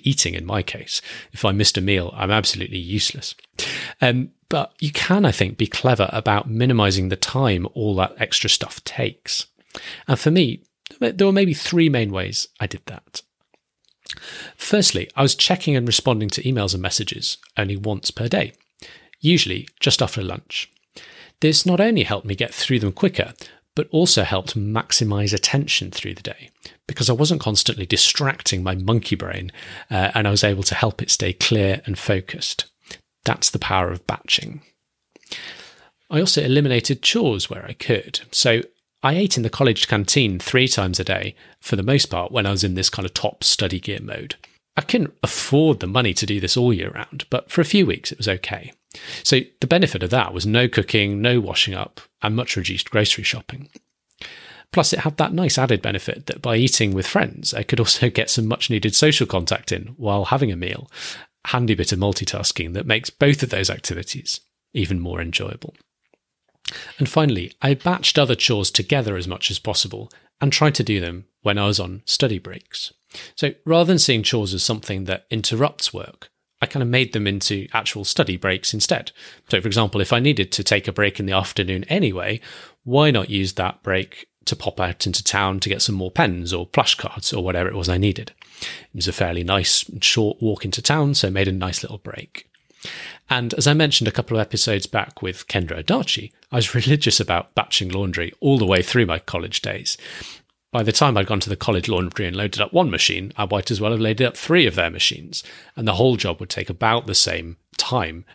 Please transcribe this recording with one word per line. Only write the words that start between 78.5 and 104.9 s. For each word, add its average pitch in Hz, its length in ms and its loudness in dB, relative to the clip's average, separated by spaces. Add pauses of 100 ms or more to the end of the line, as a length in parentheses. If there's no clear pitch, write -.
instead. - 380 -2 (380)
So, 95 120 2
for 113 60 -2
example, 104 340 2
if 92 100 -2
I 120 80 4
needed 127 340 2
to 101 100 -2
take 104 240 2
a 101 60 -2
break 101 260 0
in 98 80 -4
the 95 60 0
afternoon 95 520 0
anyway, 107 560 0 (420)
why 143 280 4
not 104 180 0
use 98 240 0
that - 300 -4
break 95 440 -4 (180)
to 110 100 -2
pop - 240 -4
out 92 260 -2
into 95 180 -2
town 98 360 2
to 95 100 -2
get 98 120 -2
some 104 140 0
more 92 140 -4
pens 90 440 0
or 90 120 -4
plush - 300 2
cards - 360 -6
or 92 120 -2
whatever 92 260 0
it - 60 -6
was 90 140 -2
I 90 80 2
needed? 98 340 0 (280)
It - 360 -12
was 87 120 -4
a - 60 -2
fairly 87 300 -2
nice 92 400 2
and - 200 -6
short - 380 2
walk 107 240 -2
into 98 160 -4
town, 143 320 2
so 104 140 0
I 92 40 -2
made 98 160 2
a 95 40 0
nice 92 320 -4
little 104 160 -12
break. - 500 -14 (800)
And 120 260 -2
as - 120 2
I 147 60 6
mentioned 143 340 2
a 104 40 2
couple 113 260 -2
of 110 40 2
episodes 107 460 0
back - 340 -4
with 92 260 -6
Kendra 82 360 -2
Adachi, - 480 -2 (200)
I 135 40 -2
was 117 200 0
<laughs> - 0 -
religious 127 440 4
about 87 340 0
batching - 360 0
laundry 90 500 -2
all 139 180 4
the 113 80 2
way 92 160 6
through 120 240 2
my 82 140 0
college 90 420 -6
days. - 360 -6 (760)
By 117 120 0
the 107 80 2
time 131 260 4
I'd 98 100 2
gone 104 120 0
to 101 100 -2
the 98 60 -4
college 92 320 0
laundry 92 400 -2
and 87 80 -6
loaded 98 240 -4
up 101 140 -2
one 165 180 4
machine, 90 460 0
I 104 120 -2
might 104 220 -2
as 98 80 0
well 107 120 0
have 113 100 0
loaded 113 260 2
up - 80 -8
three 165 320 4
of - 80 -2
their 85 140 0
machines, - 540 -4 (320)